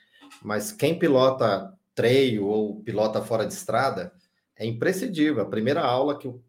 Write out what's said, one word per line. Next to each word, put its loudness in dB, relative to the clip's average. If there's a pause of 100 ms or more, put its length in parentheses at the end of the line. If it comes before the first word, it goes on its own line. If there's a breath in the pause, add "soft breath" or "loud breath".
(420 soft breath)
mas -4
quem 0
pilota 2 (200)
trail 2
ou -2
pilota -2
fora -2
de -8
estrada, -4 (420)
é -8
imprescindível. 0
A -4
primeira 0
aula 0
que -12
o, -14